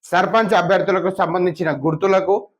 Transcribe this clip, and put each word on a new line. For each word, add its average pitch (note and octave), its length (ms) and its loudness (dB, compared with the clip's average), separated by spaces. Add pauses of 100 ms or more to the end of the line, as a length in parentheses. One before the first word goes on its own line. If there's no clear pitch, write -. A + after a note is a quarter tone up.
సర్పంచ్ F#3+ 500 0
అభ్యర్థులకు F#3 560 2
సంబంధించిన F3+ 640 -2
గుర్తులకు F#3+ 760 0 (100)